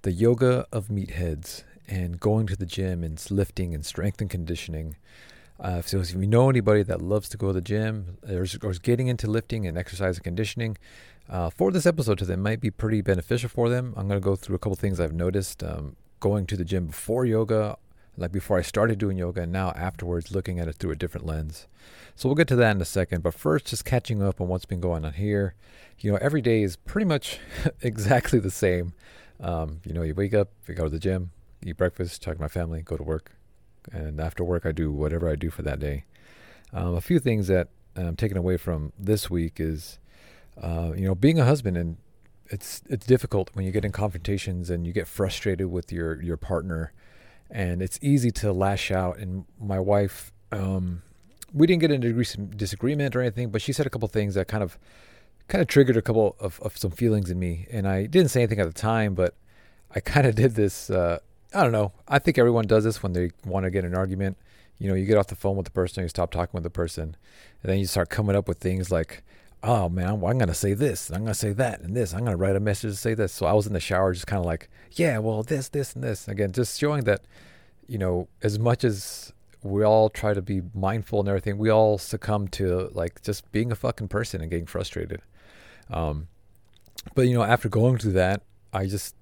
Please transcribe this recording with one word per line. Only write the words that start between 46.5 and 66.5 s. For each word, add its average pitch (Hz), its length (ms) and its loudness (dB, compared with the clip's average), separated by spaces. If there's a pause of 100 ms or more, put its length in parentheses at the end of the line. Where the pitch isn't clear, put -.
and 90 300 -2
it's 95 220 -4
easy 139 300 4
to 101 200 0
lash 95 380 0
out. 92 260 0
And 92 300 -8 (120)
my 98 220 -4
wife, 101 520 0 (200)
um, 95 480 -2 (520)
we 156 140 6
didn't 175 140 4
get 156 100 4
into 120 220 2
dis-, 117 220 0
disagreement 107 840 -2
or 127 40 2
anything, 120 300 -2
but 107 120 -2
she 139 100 -4
said 143 140 0
a 131 40 -2
couple 110 180 -4
things 101 260 0
that 95 140 0
kind 107 140 -2
of, 90 160 -6 (720)
kind 196 120 0
of 170 80 2
triggered 127 280 8
a 110 60 4
couple 110 360 4
of, - 220 -6
of - 160 -6
some 95 140 -2
feelings 104 400 2
in 90 80 -2
me. 87 320 -4
And 101 180 -2
I 95 180 0
didn't 165 240 4
say 123 120 2
anything 107 180 0
at 90 60 4
the 80 140 -6
time, 107 340 2
but 90 200 2 (600)
I 101 60 -2
kinda 131 320 4
<laughs> - 0 -
did 113 220 4
this, 104 360 0
uh, 87 280 2 (360)
I 190 80 4
don't 120 100 4
know. 104 200 2 (140)
I 139 120 2
think - 200 2
everyone 117 280 6
does 107 180 6
this 110 180 0
when 95 100 -2
they 90 180 0 (140)
wanna 92 260 0
get 92 140 0
in 87 80 -2
an 90 60 0
argument. 95 400 -2 (400)
You 98 100 -2
know, 95 60 2
you 95 120 0
get 107 120 6
off 98 80 4
the - 80 -8
phone 98 220 -2
with 92 100 -4
the - 60 -14
person, 92 300 -2
you 87 60 -2
stop 85 220 -2
talking 87 240 -2